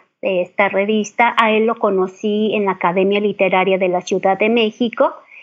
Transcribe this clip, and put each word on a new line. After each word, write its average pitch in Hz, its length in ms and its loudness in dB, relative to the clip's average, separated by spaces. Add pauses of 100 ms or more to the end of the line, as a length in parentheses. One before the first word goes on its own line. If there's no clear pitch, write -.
(220)
de 180 220 -2
esta 196 260 -2
revista. 208 680 0
A 226 140 2
él 214 140 2
lo 226 140 -2
conocí 208 760 -2
en 208 120 0
la 190 80 0
Academia 190 460 0
Literaria 190 600 0
de 185 80 0
la 180 140 0
Ciudad 190 360 0
de 214 120 0
México 233 640 0 (280)